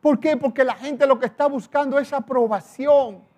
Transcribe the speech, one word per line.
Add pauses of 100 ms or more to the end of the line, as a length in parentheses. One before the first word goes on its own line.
¿Por
qué?
Porque
la
gente
lo
que
está
buscando
es
aprobación. (160)